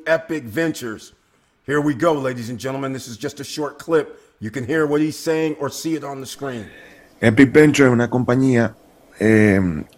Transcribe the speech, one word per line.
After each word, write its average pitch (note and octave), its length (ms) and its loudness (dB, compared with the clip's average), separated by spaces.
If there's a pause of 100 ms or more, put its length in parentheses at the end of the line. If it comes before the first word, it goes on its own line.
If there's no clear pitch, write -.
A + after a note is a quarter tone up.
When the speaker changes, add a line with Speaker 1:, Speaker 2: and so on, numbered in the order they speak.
Speaker 1:
Epic D#3+ 360 -2
Ventures. A#2+ 680 -6 (520)
Here D3 140 -2
we D3 140 0
go, D#3+ 200 0
ladies B2+ 360 -4
and B2 80 -10
gentlemen. C3+ 340 -8
This C3 160 -12
is A2+ 100 -16
just C#3 220 -10
a C#3 40 -12
short D3 340 -10
clip. - 420 -2 (200)
You G#2+ 100 -8
can B2 160 -8
hear D#3 220 0
what D3 140 0
he's D#3 160 -4
saying D#3+ 420 -2
or C#3+ 100 -4
see D#3+ 240 -8
it D3+ 100 -8
on C3+ 180 -12
the B2+ 40 -14
screen. A#2+ 400 -12 (560)
Speaker 2:
Epic A#2 300 6
Ventures C#3+ 360 6
es B2 60 4
una A#2+ 160 2
compañía, B2 640 2 (460)
eh, G2+ 640 4 (140)